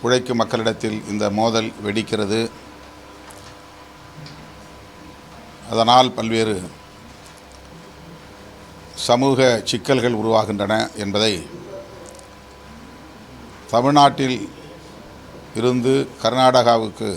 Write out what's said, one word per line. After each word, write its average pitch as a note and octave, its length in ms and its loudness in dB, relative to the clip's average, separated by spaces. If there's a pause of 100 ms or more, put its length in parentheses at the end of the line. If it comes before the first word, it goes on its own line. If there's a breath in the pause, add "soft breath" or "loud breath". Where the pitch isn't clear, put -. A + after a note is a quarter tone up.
உழைக்கும் B2 380 0
மக்களிடத்தில் A2 540 -4 (140)
இந்த G#2 140 -4 (140)
மோதல் A2 300 0 (160)
வெடிக்கிறது. G#2+ 560 -2 (3250)
அதனால் A#2+ 440 6
பல்வேறு A2+ 400 0 (2500)
சமூக B2+ 320 2 (320)
சிக்கல்கள் A#2+ 520 0
உருவாகின்றன G#2+ 520 0 (300)
என்பதை G#2 280 0 (2500)
தமிழ்நாட்டில் C#3 640 4 (1200)
இருந்து B2+ 360 0 (280)
கர்நாடகாவுக்கு A#2 960 2